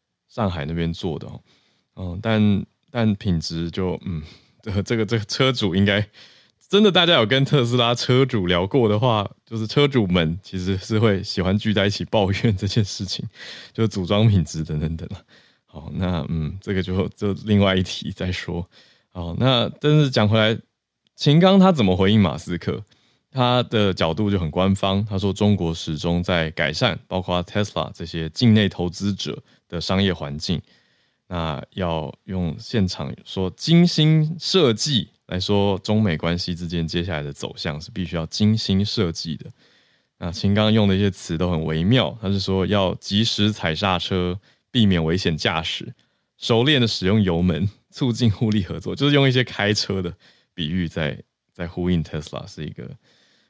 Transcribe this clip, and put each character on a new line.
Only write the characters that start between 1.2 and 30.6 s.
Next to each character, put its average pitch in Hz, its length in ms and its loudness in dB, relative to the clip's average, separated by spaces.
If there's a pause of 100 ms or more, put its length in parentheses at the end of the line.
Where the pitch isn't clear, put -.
哦。 67 140 -16 (560)
嗯， 90 260 -8
但， 107 440 2 (240)
但 110 260 0
品 87 240 0
质 82 300 -6
就， 90 340 -4
嗯， 80 180 -6 (200)
<laughs> - 200 -20
这 110 100 -10
个， 95 100 0
这 120 140 -2
个， 110 100 0
这 113 120 -2
个 101 60 -4
车 131 280 0
主 104 240 -2
应 98 80 4
该， 101 220 2 (640)
真 202 140 4
的 208 80 6
大 170 160 4
家 170 80 4
有 135 100 6
跟 131 200 2
特 135 200 2
斯 117 120 0
拉 120 180 2
车 127 320 4
主 104 200 -2
聊 90 200 2
过 117 220 2
的 104 100 2
话， 107 320 0 (160)
就 117 100 -10
是 110 100 -4
车 143 200 4
主 131 220 2
们 87 340 2
其 - 160 -10
实 92 180 -2
是 107 220 -2
会 104 240 2
喜 - 180 -6
欢 92 160 2
聚 107 160 0
在 98 140 2
一 104 40 2
起 95 160 -6
抱 101 260 2
怨 98 240 0
这 98 100 -4
件 101 180 0
事 - 200 -8
情， - 220 -8 (460)
就 113 140 -2
组 98 180 -6
装 104 240 4
品 92 160 4
质 80 200 -8
等 76 160 -4
等 80 160 -4
等 80 180 -12
啊。 - 80 -14 (440)
好， 76 280 -16
那， 87 340 -2
嗯， 80 320 -4
这 104 140 -6
个 92 80 0
就， 92 280 -2
就 101 220 -4 (120)
另 104 160 4
外 98 160 4
一 92 60 2
题 - 280 -8
再 92 220 -6
说。 85 360 -8 (440)
好， 85 260 -8
那 120 300 2 (120)
但 151 120 2
是 151 160 6
讲 113 200 2
回 110 100 4
来， 110 180 4 (600)
秦 147 240 4
刚 190 180 6
他 190 140 8
怎 143 120 2
么 92 120 4
回 95 160 4
应 110 80 6
马 78 180 2
斯 87 180 -6
克？ - 260 -6 (500)
他 123 320 2
的 104 280 0
角 82 220 0
度 104 160 0
就 98 80 2
很 85 120 -2
官 95 220 2
方， 98 320 0
他 101 140 -6
说 98 140 -2
中 104 240 2
国 82 180 -2
始 80 240 -6
终 87 240 0
在 85 300 0
改 78 200 -2
善 90 260 -2 (100)
包 92 120 -4
括 90 240 -2
Tesla 104 480 -4
这 - 140 -12
些 80 240 -6
境 113 240 4
内 104 140 4
投 90 200 -4
资 98 240 -4
者 - 300 -8 (260)
的 85 120 -8
商 95 200 -2
业 95 140 2
环 73 240 -8
境， 78 240 -4 (640)